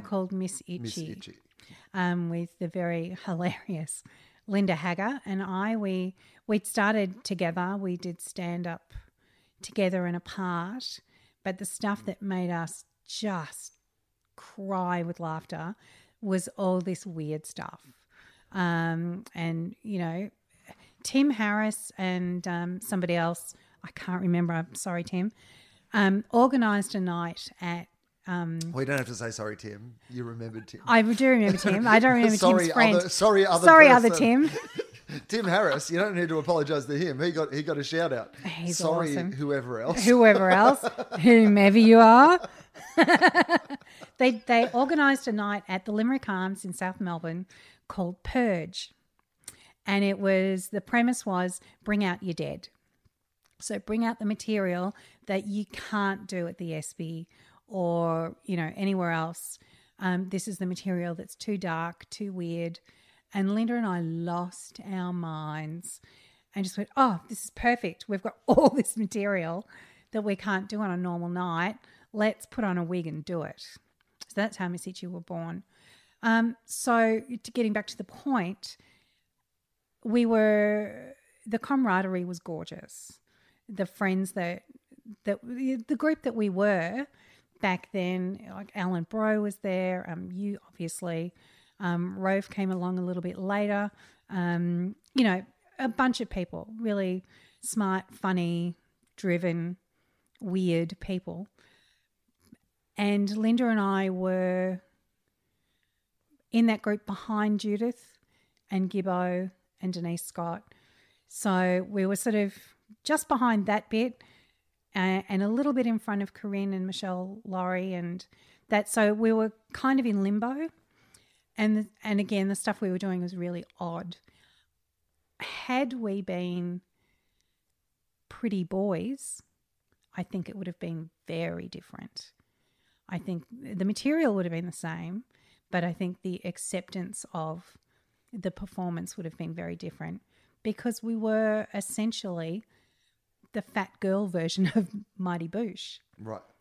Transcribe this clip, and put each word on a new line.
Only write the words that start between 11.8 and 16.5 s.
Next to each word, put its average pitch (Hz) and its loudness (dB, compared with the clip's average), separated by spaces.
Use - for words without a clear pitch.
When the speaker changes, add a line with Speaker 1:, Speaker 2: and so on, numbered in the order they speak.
Speaker 2:
that 190 -8
made 185 -4
us 165 -8
just - -8
cry 185 -4
with 170 -8
laughter 160 -8
was 190 -2